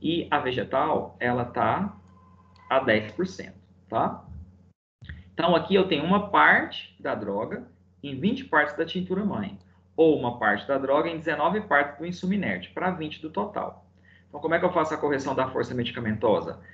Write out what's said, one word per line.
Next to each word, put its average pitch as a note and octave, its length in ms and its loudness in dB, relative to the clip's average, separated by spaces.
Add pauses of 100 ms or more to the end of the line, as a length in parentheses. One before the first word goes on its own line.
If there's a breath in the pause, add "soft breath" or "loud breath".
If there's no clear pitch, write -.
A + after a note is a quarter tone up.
E E3 300 -2
a D3 80 2
vegetal, B2+ 800 -2
ela B2 260 0
tá B2 500 -2 (720)
a C3 120 2
dez G#2+ 320 0
por F#3 160 -4
cento, - 320 -14 (280)
tá? B2+ 380 -2 (1080 loud breath)
Então, E3+ 240 4
aqui F3 200 2
eu F#3+ 120 6
tenho D3 160 0
uma F#3+ 260 2
parte E3 680 4
da C#3+ 140 -4
droga G#2 540 -6 (340)
em C#3 180 -10
vinte A3 240 -2
partes D3 320 2
da E3 100 -2
tintura F#3 380 -4
mãe, A2+ 360 -6 (360 soft breath)
ou D#3 240 6
uma A#2+ 200 -4
parte G#2 280 2
da C3+ 120 0
droga C#3+ 300 2
em E3 100 -6
dezenove E3 420 0
partes C#3+ 380 2
do E3 80 -8
insumo F3+ 260 -4
inerte, A2 380 -4
pra F3+ 180 -2
vinte D#3 320 -8
do D#3 80 -10
total. - 560 -6 (420 soft breath)
Então, C#3+ 140 -14
como D#3+ 140 0
é E3+ 40 4
que F3+ 60 0
eu F3 80 0
faço D#3 220 0
a - 20 -4
correção C3+ 380 -2
da C3 120 0
força B2 280 -4
medicamentosa? A2 840 0 (140 loud breath)